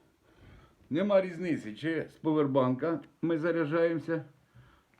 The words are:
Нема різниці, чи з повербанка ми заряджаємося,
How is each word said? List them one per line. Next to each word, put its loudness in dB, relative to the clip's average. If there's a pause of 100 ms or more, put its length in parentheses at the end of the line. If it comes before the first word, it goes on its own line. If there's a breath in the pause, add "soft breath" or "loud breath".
(880 soft breath)
Нема 4
різниці, -4
чи -4
з -20
повербанка 2 (220)
ми 0
заряджаємося, 0 (760 soft breath)